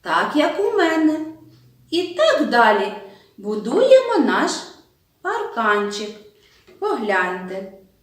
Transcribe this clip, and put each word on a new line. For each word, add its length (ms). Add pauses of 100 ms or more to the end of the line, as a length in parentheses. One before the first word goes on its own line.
так, 340
як 240
у 180
мене. 540 (600)
І 120
так 460
далі. 440 (440)
Будуємо 880
наш 260 (720)
парканчик. 880 (720)
Погляньте. 920 (300)